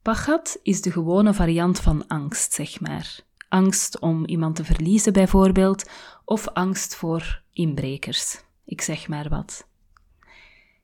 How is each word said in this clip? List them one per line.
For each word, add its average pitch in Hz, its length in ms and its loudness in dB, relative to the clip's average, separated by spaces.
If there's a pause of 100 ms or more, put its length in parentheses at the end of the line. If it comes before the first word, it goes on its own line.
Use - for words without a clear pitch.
Pachat 294 600 -2
is 196 180 0
de 180 100 -2
gewone 180 420 4
variant 175 460 2
van - 280 2
angst, - 460 -4
zeg - 260 -8
maar. 151 400 -10 (300)
Angst 190 500 2
om 160 260 0
iemand 160 300 -2
te 165 80 -6
verliezen 175 500 2
bijvoorbeeld, 190 760 4 (360)
of 214 220 -2
angst 185 480 -4
voor 165 460 -6 (120)
inbrekers. 143 920 -4 (220)
Ik - 160 -12
zeg - 260 -8
maar 151 220 -6
wat. - 380 -6 (1160)